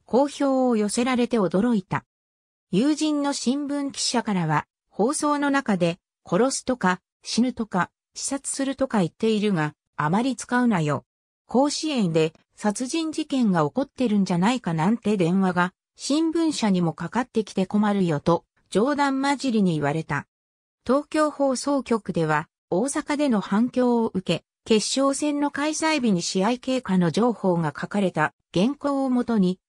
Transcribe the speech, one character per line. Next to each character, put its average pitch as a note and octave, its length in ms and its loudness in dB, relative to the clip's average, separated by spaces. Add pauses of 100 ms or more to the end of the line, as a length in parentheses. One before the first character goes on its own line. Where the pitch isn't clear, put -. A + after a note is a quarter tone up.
好 C#4 240 2
評 C4+ 400 2
を A#3+ 80 2
寄 G#3 140 2
せ A#3+ 160 0
ら B3+ 100 0
れ A#3+ 100 2
て A#3+ 120 0
驚 G3+ 360 2
い G3 80 0
た。 - 220 -6 (680)
友 C4 240 2
人 D4 280 0
の C#4+ 100 0
新 C#4 340 -2
聞 C#4 260 -4
記 - 100 -8
者 A#3 200 -2
か G#3+ 120 -2
ら F3 120 0
は、 D3+ 200 0 (240)
放 A#3+ 240 0
送 D4 240 0
の C#4+ 100 0
中 C4+ 300 2
で、 E3+ 200 0 (240)
殺 A3+ 280 2
す - 160 -6
と B3+ 100 0
か、 F3+ 240 0 (220)
死 - 180 -2
ぬ B3 140 0
と A#3 100 -6
か、 F3+ 260 -2 (240)
自 - 120 -10
殺 - 280 -8
す - 80 -4
る C4+ 140 -4
と C4 120 -2
か A#3 100 0
言 F3+ 80 2
っ D3+ 40 -4
て A3 200 -2
い G#3+ 100 0
る G#3 140 0
が、 D3+ 180 -2 (240)
あ D3+ 140 -2
ま G3 100 2
り B3+ 160 -2
使 - 240 -2
う B3 80 2
な F#3+ 140 2
よ。 D3 240 -2 (400)
甲 C#4 240 2
子 - 180 -4
園 A3+ 240 0
で、 D#3+ 220 2 (260)
殺 G#3+ 280 -2
人 D#4+ 240 -2
事 D#4 120 -4
件 B3 280 2
が E3 160 2
起 - 40 -10
こ C4 100 -2
っ C#4+ 40 -6
て - 220 -2
る G#3 100 2
ん G3 60 2
じ F#3 100 0
ゃ - 20 0
な F#3+ 160 2
い C4 80 -2
か E3+ 140 -4
な D#3+ 160 0
ん A#3 80 0
て G#3+ 180 -2
電 F3+ 240 2
話 F#3 120 2
が、 F3+ 200 -2 (220)
新 D#4+ 380 -2
聞 E4 180 0
社 A#3 200 0
に F3+ 120 2
も E3 100 0
か E3+ 160 -10
か A3+ 120 -4
っ B3+ 80 -4
て A3 160 -2
き - 100 -18
て F#3+ 120 0
困 G#3 260 0
る G3+ 120 0
よ D#3+ 140 0
と、 E3+ 260 2 (240)
冗 B3+ 280 0
談 C4+ 240 0
交 C#4 160 0
じ B3+ 160 -2
り G#3+ 100 2
に F3+ 120 2
言 D3+ 80 -2
わ C#3+ 100 0
れ D#3+ 100 -4
た。 D3 240 -6 (580)
東 C#4 240 0
京 D#4 220 2
放 C#4 240 0
送 C#4 300 -2
局 G#3+ 280 -2
で E3 140 0
は、 D#3 220 0 (200)
大 G3+ 180 0
阪 D4 300 -4
で D4 120 0
の A3 120 2
反 A3+ 300 0
響 B3 320 2
を A3+ 100 0
受 F#3 280 -4
け、 - 40 -20 (200)
決 G#3+ 360 0
勝 C#4 140 2
戦 D4 240 -2
の C#4+ 140 -2
開 C#4+ 180 -4
催 D#4 320 -2
日 A#3 80 2
に F3+ 100 2
試 F#3 240 -2
合 B3 140 0
経 C4 240 -4
過 F#3+ 160 0
の F3 140 2
情 A3+ 200 2
報 F#3 260 0
が D#3+ 100 -2
書 - 180 -8
か G#3 140 -4
れ F#3 100 0
た D3+ 240 0 (180)
原 A3 220 2
稿 C#4 320 -2
を C4 40 0
も B3 120 0
と A#3 160 0
に、 F#3 300 2